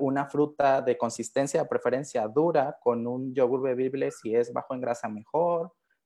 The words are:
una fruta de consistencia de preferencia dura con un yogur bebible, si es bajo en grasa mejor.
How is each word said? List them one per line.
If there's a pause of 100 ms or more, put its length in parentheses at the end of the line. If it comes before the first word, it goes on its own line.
una
fruta
de
consistencia
de
preferencia
dura
con
un
yogur
bebible,
si
es
bajo
en
grasa
mejor. (320)